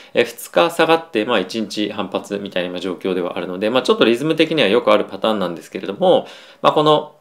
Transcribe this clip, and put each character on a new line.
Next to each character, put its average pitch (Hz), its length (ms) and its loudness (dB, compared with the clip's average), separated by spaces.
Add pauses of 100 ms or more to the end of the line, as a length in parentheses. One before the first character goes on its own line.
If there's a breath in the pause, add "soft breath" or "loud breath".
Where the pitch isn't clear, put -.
(140 loud breath)
え 117 80 2
ー、 117 40 4
二 - 260 -14
日 170 180 4
下 165 160 0
が 165 100 4
っ 160 140 -4
て、 107 160 -2
ま 120 100 0
あ、 104 40 4
一 104 220 -6
日 104 300 -4
反 98 180 -6
発 101 280 -6
み 101 140 -10
た 92 100 -4
い 90 80 -4
な 90 100 -8
状 90 140 -6
況 92 200 -4
で 90 80 -2
は 87 160 -6
あ 92 40 -6
る 85 60 -8
の 90 100 -8
で、 107 120 -2
ま 127 100 2
あ、 - 20 -4
ち - 100 0
ょ 220 40 4
っ - 20 -8
と - 80 6
リ 117 100 4
ズ 127 100 -6
ム 160 100 0
的 160 180 2
に 151 80 2
は 107 60 4
よ 113 160 4
く 107 80 4
あ 107 60 6
る 101 80 0
パ 98 120 -14
タ 110 120 -2
ー 110 40 0
ン 104 60 -2
な 90 100 -2
ん 85 60 -8
で 78 80 -14
す - 80 -20
け - 80 -8
れ 90 80 -10
ど 95 80 -6
も、 165 320 2 (340 loud breath)
ま 147 80 4
あ、 151 40 0
こ 156 100 2
の、 151 380 2